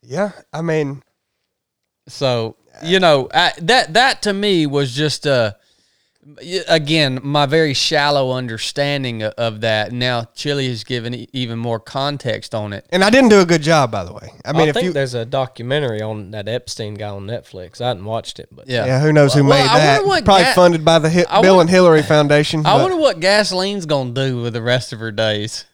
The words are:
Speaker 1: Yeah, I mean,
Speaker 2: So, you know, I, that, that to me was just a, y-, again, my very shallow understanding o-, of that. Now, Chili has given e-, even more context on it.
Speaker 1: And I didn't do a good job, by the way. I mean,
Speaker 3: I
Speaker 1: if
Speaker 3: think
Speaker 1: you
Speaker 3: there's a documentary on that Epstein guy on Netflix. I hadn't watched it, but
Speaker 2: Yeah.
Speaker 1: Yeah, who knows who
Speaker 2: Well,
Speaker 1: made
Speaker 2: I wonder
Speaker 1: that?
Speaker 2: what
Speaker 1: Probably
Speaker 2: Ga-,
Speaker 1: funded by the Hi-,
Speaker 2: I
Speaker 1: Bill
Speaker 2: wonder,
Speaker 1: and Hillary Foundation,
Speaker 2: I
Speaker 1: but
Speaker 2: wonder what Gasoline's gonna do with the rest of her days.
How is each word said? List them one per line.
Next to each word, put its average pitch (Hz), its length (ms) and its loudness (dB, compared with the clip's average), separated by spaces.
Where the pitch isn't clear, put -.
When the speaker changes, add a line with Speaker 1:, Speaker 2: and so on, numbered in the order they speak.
Speaker 1:
Yeah, 180 300 -6
I 156 80 -8
mean, 156 420 -4
Speaker 2:
So, 120 480 -4
you 180 180 0
know, 147 320 4
I, 170 200 0
that, 170 320 0
that 240 280 2
to 208 100 -2
me 196 340 0
was 139 280 -2
just 147 320 -4
a, 120 300 0
y-, 175 280 -6
again, 151 540 0
my 143 240 0
very 151 280 0
shallow 143 580 0
understanding 127 920 -6
o-, 107 140 -4
of 113 240 -4
that. 107 300 -2
Now, 123 420 -4
Chili 143 340 -4
has 120 160 -8
given 120 300 -6
e-, 117 180 -14
even 120 260 -6
more 117 220 -6
context 135 760 -8
on 107 180 -6
it. 98 180 -14
Speaker 1:
And 185 120 0
I 202 80 4
didn't 254 200 6
do 202 100 8
a 185 60 4
good 165 160 2
job, 147 280 2
by 110 140 -6
the 87 80 -14
way. - 200 -18
I 135 80 -8
mean, 160 100 2
Speaker 3:
I 156 60 4
Speaker 1:
if 147 60 -2
Speaker 3:
think - 120 -2
Speaker 1:
you 180 60 -4
Speaker 3:
there's 139 220 -4
a 117 100 -6
documentary 127 760 -6
on 107 300 -8
that 104 160 -10
Epstein 110 480 -8
guy 104 140 -10
on 98 180 -12
Netflix. 92 540 -14
I 120 80 -4
hadn't 98 160 -8
watched 110 340 -8
it, - 140 -20
but - 160 -20
Speaker 2:
Yeah. 120 180 -2
Speaker 1:
Yeah, 131 140 0
who 151 120 2
knows 143 220 4
who 143 100 4
Speaker 2:
Well, 143 140 6
Speaker 1:
made - 100 2
Speaker 2:
I 220 40 2
wonder 233 140 4
Speaker 1:
that? 147 200 4
Speaker 2:
what 359 180 0
Speaker 1:
Probably 196 200 6
Speaker 2:
Ga-, 262 100 2
Speaker 1:
funded 175 300 4
by 165 160 6
the 156 100 0
Hi-, 175 180 2
Speaker 2:
I 202 140 2
Speaker 1:
Bill 190 140 6
Speaker 2:
wonder, 175 60 6
Speaker 1:
and 165 80 2
Hillary 180 340 6
Foundation, 151 600 2
Speaker 2:
I 185 120 4
Speaker 1:
but - 60 4
Speaker 2:
wonder 370 160 0
what 254 200 0
Gasoline's 190 680 -2
gonna 135 260 -2
do 127 300 -4
with 117 100 -6
the 117 100 -6
rest 123 300 -2
of 110 80 -14
her 113 100 -8
days. 107 640 -4